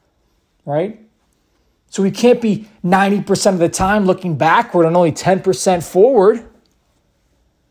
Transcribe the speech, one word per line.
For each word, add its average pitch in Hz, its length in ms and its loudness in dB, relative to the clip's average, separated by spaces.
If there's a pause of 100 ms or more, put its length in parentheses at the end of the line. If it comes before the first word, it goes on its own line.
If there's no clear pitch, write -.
(680)
right? 165 340 -6 (880)
So - 140 -4
we 196 80 0
can't 240 320 2
be 208 260 -4 (140)
ninety 196 400 0
percent 196 320 0
of 170 60 -2
the 170 100 2
time 196 340 -2
looking 180 320 -2
backward 175 480 0
and 165 100 0
only 175 180 2
ten 185 280 -2
percent 185 440 -2
forward. 226 600 2 (1300)